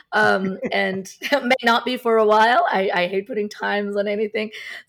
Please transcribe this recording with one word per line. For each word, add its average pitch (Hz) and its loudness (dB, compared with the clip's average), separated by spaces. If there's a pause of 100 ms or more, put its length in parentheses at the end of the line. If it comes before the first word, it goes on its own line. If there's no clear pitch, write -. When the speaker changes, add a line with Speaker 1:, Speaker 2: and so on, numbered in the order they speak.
(100)
Speaker 1:
um, 196 2
Speaker 2:
<laughs> - -4
Speaker 1:
and 190 -2
<laughs> - -10
may 262 2
not 240 0
be 254 -2
for 233 0
a 220 4
while. 220 6
I, 190 0
I 180 0
hate 196 -4
putting 208 -4
times 202 -4
on 202 0
anything. 214 -4 (380)